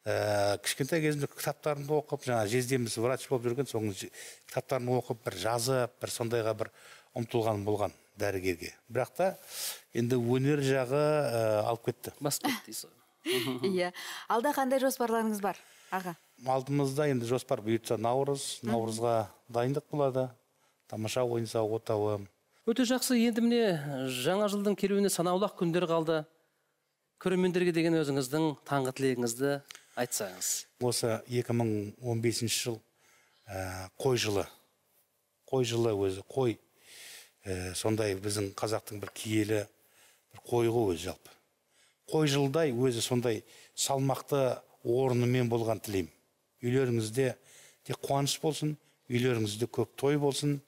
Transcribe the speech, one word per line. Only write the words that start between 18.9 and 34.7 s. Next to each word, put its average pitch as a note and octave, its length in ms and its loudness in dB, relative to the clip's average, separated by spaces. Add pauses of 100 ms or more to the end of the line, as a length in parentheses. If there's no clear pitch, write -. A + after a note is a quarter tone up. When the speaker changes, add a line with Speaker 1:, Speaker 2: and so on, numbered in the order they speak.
Speaker 1:
дайындық B2 400 0
болады. C3 400 0 (580)
Тамаша A2 360 -2
ойын A#2 240 0
сауық A2 340 0
отауы. G#2 460 -2 (400)
Speaker 2:
Өте A#3+ 180 2
жақсы. B3 400 2
Енді A#3 160 2
міне, A3+ 400 4 (240)
жаңа C#3 480 0
жылдың G3+ 240 2
келуіне G3+ 320 2
санаулы-ақ F3+ 480 0
күндер F3 320 2
қалды. D#3+ 360 2 (960)
Көрермендерге F3+ 520 2
деген E3 240 4
өзіңіздің C#3+ 520 0 (180)
таңғы C3+ 260 0
тілегіңізді B2+ 600 0 (420)
айтсаңыз. G2+ 540 -4 (340)
Speaker 1:
Осы A#2 320 0 (160)
екі A#2+ 240 0
мың A#2 140 2 (340)
он A#2 180 -2
бесінші A2+ 380 0
жыл, A#2 180 -4 (680)
ә, F#2+ 400 -8 (100)
қой B2+ 220 2
жылы. G2+ 240 0 (1040)